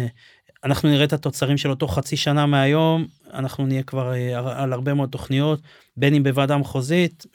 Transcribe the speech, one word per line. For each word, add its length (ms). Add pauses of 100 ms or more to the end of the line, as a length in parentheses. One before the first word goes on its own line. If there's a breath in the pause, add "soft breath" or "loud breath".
(640 soft breath)
אנחנו 260
נראה 140
את 100
התוצרים 440
של 120
אותו 180
חצי 300
שנה 280
מהיום, 600 (280)
אנחנו 340
נהיה 160
כבר, 300
אה, 260
על, 80
על 260
הרבה 200
מאוד 160
תוכניות, 500 (380 soft breath)
בין 160
אם 100
בוועדה 340
מחוזית, 760